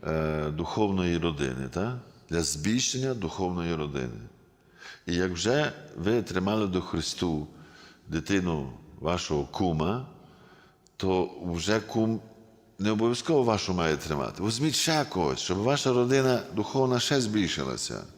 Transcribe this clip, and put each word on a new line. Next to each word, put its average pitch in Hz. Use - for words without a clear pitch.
е, 78
духовної 87
родини, 71
та? 117
Для 82
збільшення 127
духовної 87
родини. 69
І 87
як 92
вже 113
ви 107
тримали 98
до 90
Христу 80
дитину 80
вашого 76
кума, 90
то 92
вже 87
кум 110
не 104
обов'язково 120
вашу 107
має 80
тримати. 71
Візьміть 117
ще 156
когось, 73
щоб 90
ваша 131
родина 123
духовна 127
ще 135
збільшилася. 71